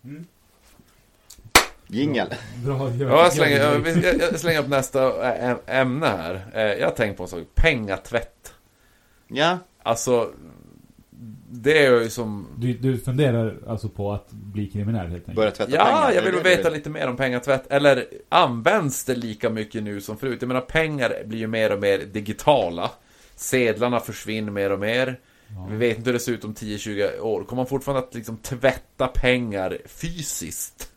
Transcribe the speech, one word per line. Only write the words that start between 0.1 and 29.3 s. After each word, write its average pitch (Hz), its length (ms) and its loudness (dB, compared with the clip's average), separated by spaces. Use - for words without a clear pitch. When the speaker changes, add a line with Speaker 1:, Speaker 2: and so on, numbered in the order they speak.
Speaker 2:
Jingel. 127 400 0
Speaker 1:
Bra, 135 120 -2
bra, 135 120 -2
Speaker 3:
Ja, 127 260 0
jag 165 80 10
Speaker 1:
gör 175 60 8
Speaker 3:
slänger, 151 300 4
Speaker 1:
det. 156 100 -2
Speaker 3:
jag, 170 140 2
jag, 175 180 4
jag 165 60 -4
slänger 165 200 2
upp 127 80 -2
nästa 131 640 0
ä-, 123 200 -2
ä-, 123 300 -2
ämne 131 240 0
här. 92 480 -2
Eh, 110 80 -2
jag 104 260 0
har 82 80 -2
tänkt 104 220 -2
på 90 60 -8
en 85 60 -10
sak. 87 140 -8
Pengatvätt. - 1000 0
Speaker 2:
Ja. 165 300 2
Speaker 3:
Alltså, 117 480 0
det 139 340 4
är 123 160 6
ju 113 80 -2
som 107 380 -6
Speaker 1:
Du, 120 160 -2
du 120 240 0
funderar 120 600 0
alltså 110 220 -6
på 101 240 -6
att - 180 -10
bli 104 380 -8
kriminell 104 380 -2
helt 85 140 -6
enkelt? - 140 -10
Speaker 2:
Börja 107 160 4
tvätta 110 200 -4
Speaker 3:
Ja, 165 140 6
Speaker 2:
pengar. 277 140 6
Speaker 3:
jag 190 40 4
Speaker 2:
Är - 100 4
Speaker 3:
vill 185 180 2
Speaker 2:
det 185 60 6
Speaker 3:
veta 170 200 4
Speaker 2:
det? 156 60 -4
Speaker 3:
lite 151 140 -8
mer 156 180 -4
om 123 100 -2
pengatvätt. 131 520 0
Eller 139 360 4
används 151 760 2
det 131 100 0
lika 113 340 -4
mycket 110 340 -6
nu 104 180 -6
som 107 160 -10
förut? 123 240 -4
Jag 123 60 -4
menar, 127 140 0
pengar 151 640 -2
blir 110 140 -8
ju 110 80 -4
mer 110 260 2
och 101 60 -2
mer 101 180 4
digitala. 101 960 0
Sedlarna 120 640 0
försvinner 107 520 -6
mer 98 200 0
och 95 80 -2
mer. 127 400 -2
Speaker 1:
Ja. 95 220 -14
Speaker 3:
Vi 107 80 -6
vet 113 200 2
inte 117 120 -4
hur 123 40 2
det 120 60 0
ser 120 120 -4
ut 113 140 -6
om 107 80 -8
tio, 107 240 -8
tjugo 101 420 -4
år. 104 240 -2
Kommer 123 160 -6
man 127 80 -2
fortfarande 135 400 -2
att - 80 -20
liksom 113 220 -10
tvätta - 720 -2
pengar 113 760 0